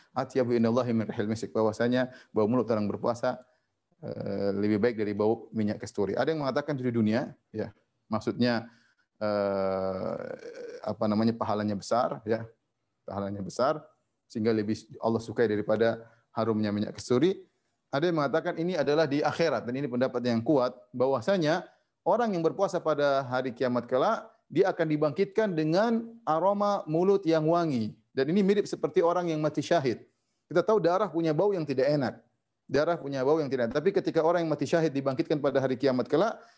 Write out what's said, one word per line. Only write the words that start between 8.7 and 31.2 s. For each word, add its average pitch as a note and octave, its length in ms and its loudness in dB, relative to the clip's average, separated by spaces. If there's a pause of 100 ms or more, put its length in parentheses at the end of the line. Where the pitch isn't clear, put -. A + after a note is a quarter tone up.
eh, G2 960 -2 (680)
apa - 260 -4
namanya, A2+ 240 2
pahalanya G#2 400 -2
besar, A#2 480 -2
ya. A2+ 240 -4 (560)
Pahalanya G2 400 -8
besar, C#3+ 400 -2 (480)
sehingga A2+ 240 0
lebih A2 240 -2 (240)
Allah A2+ 160 0
sukai A2 300 0
daripada A2 580 0 (240)
harumnya G#2+ 400 -2
minyak G#2 240 -4
kasturi. D#3 400 2 (560)
Ada F#3 160 0
yang D#3+ 160 0
mengatakan D#3 320 -2
ini E3+ 240 -2
adalah D3 300 2
di C#3+ 100 0
akhirat, C#3+ 480 0
dan B2 80 -4
ini C#3 160 -4
pendapat B2 320 0
yang A#2 160 2
kuat, B2 320 2 (240)
bahwasanya D3 720 0 (400)
orang A3 240 2
yang E3 160 0
berpuasa F3 320 0
pada C#3+ 480 0
hari B2+ 240 -2
kiamat B2 380 -2
kelak, E3 340 2 (240)
dia F3 240 2
akan D#3+ 160 0
dibangkitkan E3+ 640 0
dengan F#3 560 0 (160)
aroma G3+ 640 0
mulut F#3+ 400 2
yang D#3+ 160 4
wangi. D#3 480 2 (240)
Dan C3+ 160 0
ini G3 140 2
mirip G3+ 180 4
seperti F3 400 0
orang F3 240 2
yang D#3 160 -2
mati D3+ 160 -2
syahid. D3 480 0 (400)
Kita E3 160 2
tahu G#3+ 160 4
darah F3 320 2
punya D#3+ 240 0